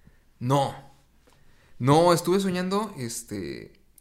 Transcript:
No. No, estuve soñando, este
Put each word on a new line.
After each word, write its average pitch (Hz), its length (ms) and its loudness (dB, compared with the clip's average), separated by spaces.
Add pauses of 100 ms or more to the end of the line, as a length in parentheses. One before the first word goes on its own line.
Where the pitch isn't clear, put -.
(400)
No. 127 520 -2 (840)
No, 156 360 6
estuve 175 260 2
soñando, 190 580 -4
este 92 760 -10 (280)